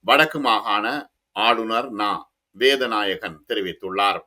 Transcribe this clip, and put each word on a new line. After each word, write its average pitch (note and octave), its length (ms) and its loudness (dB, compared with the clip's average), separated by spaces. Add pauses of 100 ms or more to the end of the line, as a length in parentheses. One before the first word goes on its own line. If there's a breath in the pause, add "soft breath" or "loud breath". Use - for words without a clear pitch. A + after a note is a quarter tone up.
வடக்கு D3 340 4
மாகாண G#2+ 460 0 (460)
ஆளுநர் A2+ 600 0
நா. G#2 200 -2 (480)
வேதநாயகன் G#2+ 760 0 (100)
தெரிவித்துள்ளார். F#2+ 800 -2